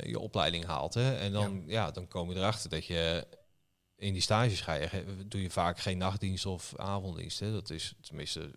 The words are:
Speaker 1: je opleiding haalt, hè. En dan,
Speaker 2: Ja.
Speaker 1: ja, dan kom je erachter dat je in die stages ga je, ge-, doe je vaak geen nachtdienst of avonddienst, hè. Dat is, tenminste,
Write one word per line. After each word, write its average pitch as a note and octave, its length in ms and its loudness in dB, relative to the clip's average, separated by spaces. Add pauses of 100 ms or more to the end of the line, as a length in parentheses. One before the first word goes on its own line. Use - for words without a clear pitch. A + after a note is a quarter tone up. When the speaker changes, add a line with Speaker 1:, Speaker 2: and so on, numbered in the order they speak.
Speaker 1:
je - 160 -2
opleiding E2+ 460 2
haalt, D#2 280 -2
hè. B2+ 220 4
En G2 160 0
dan, G2 340 0
Speaker 2:
Ja. D#2 80 -4 (120)
Speaker 1:
ja, D#2 60 -2
dan F2 160 -8
kom F2 240 -4
je F2+ 40 -4
erachter F#2+ 340 2
dat D#2+ 160 -2
je E2 420 2 (720)
in G2 160 0
die F2+ 80 0
stages G#2+ 400 6
ga E2+ 120 -2
je, D2+ 140 0
ge-, F#2+ 400 -6
doe G2+ 140 -2
je F#2 80 -2
vaak F2 300 2
geen F#2 180 0
nachtdienst F#2+ 480 0
of F#2 300 -4
avonddienst, F#2 640 -4
hè. G#2 120 -2
Dat G#2+ 180 -4
is, - 320 -6
tenminste, D2+ 380 -6 (180)